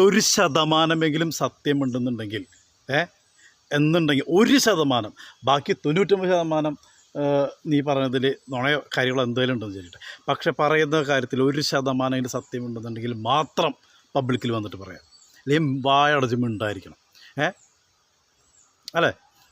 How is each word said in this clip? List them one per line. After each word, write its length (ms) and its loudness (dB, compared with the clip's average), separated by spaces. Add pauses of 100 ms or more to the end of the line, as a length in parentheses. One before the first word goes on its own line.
ഒരു 140 6 (120)
ശതമാനമെങ്കിലും 1000 2 (100)
സത്യം 460 -2
ഉണ്ടെന്നുണ്ടെങ്കിൽ, 580 -4 (540)
ഏ, 20 2 (800)
എന്നുണ്ടെങ്കിൽ 460 2 (140)
ഒരു 180 6 (100)
ശതമാനം, 460 0 (360)
ബാക്കി 260 0 (100)
തൊണ്ണൂറ്റൊമ്പത് 500 2
ശതമാനം, 400 -2 (440)
ഏ, 40 -2 (480)
നീ 60 2 (100)
പറഞ്ഞതിൽ 380 0 (260)
നുണയോ 260 -2 (180)
കാര്യങ്ങളോ 320 0
എന്തെങ്കിലും 280 -2
ഉണ്ടെന്ന് 180 -8
വിചാരിക്കട്ടെ, 300 -16 (240)
പക്ഷെ 320 -2
പറയുന്ന 400 2 (100)
കാര്യത്തിൽ 380 0
ഒരു 220 0
ശതമാനം 460 -2
അതിൻ്റെ 200 -6
സത്യം 320 -8
ഉണ്ടെന്നുണ്ടെങ്കിൽ 460 -8 (160)
മാത്രം 420 0 (440)
പബ്ലിക്കിൽ 420 0
വന്നിട്ട് 260 -8
പറയാം, 200 -18 (380)
അല്ലെങ്കിൽ 460 0
വായടച്ച് 560 4
മിണ്ടായിരിക്കണം. 560 -6 (460)
ഏ, 20 -2 (1500)
അല്ലേ? 140 2 (400)